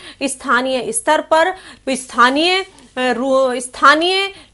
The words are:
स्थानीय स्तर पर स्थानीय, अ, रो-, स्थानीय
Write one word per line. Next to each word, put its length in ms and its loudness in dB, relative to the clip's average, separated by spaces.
स्थानीय 680 -4
स्तर 300 0
पर 320 0
स्थानीय, 460 0
अ, 300 0
रो-, 640 0
स्थानीय 720 2